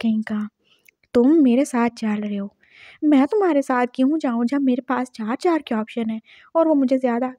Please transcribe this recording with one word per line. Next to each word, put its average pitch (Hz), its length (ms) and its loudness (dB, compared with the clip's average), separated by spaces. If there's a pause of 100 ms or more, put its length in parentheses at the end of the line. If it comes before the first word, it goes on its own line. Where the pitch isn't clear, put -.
कहीं 220 200 0
का, 214 260 -6 (640)
तुम 254 180 4 (100)
मेरे 254 220 4
साथ 240 260 -2
चल 214 320 -4
रहे 208 140 -6
हो, 202 180 -8 (500)
मैं 294 220 4
तुम्हारे 349 360 2
साथ 247 320 -2
क्यों 269 240 0
जाऊँ 240 280 -2
जब 285 160 -2
मेरे 254 260 0
पास 254 220 -4
चार 220 260 -6
चार 330 260 0
के - 120 -6
ऑप्शन 220 360 -6
है?" 220 100 -6 (360)
और 330 120 4
वो 320 60 2
मुझे 269 240 2
ज़्यादा 254 400 -2